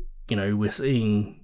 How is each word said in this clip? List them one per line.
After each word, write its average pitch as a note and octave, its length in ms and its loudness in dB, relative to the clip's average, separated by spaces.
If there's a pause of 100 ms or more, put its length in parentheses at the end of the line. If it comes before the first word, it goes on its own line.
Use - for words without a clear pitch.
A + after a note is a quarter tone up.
(300)
you A2+ 60 0
know, G2+ 200 0
we're G#2 160 2
seeing, A2 720 0